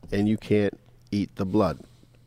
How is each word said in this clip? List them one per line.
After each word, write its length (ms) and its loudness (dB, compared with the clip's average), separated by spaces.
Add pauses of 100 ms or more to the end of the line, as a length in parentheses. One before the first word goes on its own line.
(100)
and 180 2
you 100 2
can't 400 0 (340)
eat 240 -4
the 80 -4
blood. 360 0 (460)